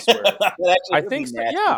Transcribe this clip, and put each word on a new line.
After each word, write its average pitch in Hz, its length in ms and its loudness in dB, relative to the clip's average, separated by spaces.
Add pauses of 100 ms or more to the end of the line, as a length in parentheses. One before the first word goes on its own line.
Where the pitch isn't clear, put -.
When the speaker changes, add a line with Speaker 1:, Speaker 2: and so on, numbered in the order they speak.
Speaker 1:
swear 220 220 2
it. 196 160 2
Speaker 2:
<laughs> - 20 -2
That 180 300 0
actually 180 260 2
Speaker 1:
I 151 60 4
Speaker 2:
would 202 80 -6
Speaker 1:
think 269 160 -4
Speaker 2:
be 247 60 -12
Speaker 1:
so. 233 100 -10
Speaker 2:
nasty. 233 140 -2
Speaker 1:
Yeah, 392 220 2